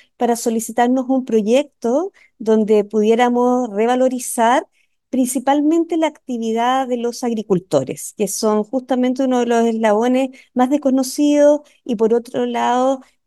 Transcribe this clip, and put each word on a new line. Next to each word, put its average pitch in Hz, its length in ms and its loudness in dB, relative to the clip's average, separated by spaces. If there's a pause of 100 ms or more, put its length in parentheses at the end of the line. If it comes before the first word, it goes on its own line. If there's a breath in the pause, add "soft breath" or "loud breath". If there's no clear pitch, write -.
(180 soft breath)
para 240 180 0
solicitarnos 240 720 -2
un 262 160 0
proyecto 254 880 0 (260 soft breath)
donde 214 460 2
pudiéramos 240 840 2
revalorizar 247 960 0 (420)
principalmente 294 880 0
la 320 120 0
actividad 240 800 -4
de 247 100 -2
los 233 260 -6
agricultores, 180 920 -4
que 202 100 -2
son 214 360 -2
justamente 254 600 -2
uno 254 160 0
de 240 60 0
los 233 180 2
eslabones 233 640 0 (220 loud breath)
más 254 160 2
desconocidos 294 920 2 (220 soft breath)
y, 240 120 -4
por 220 160 2
otro 240 320 -2
lado, 247 560 0 (260 loud breath)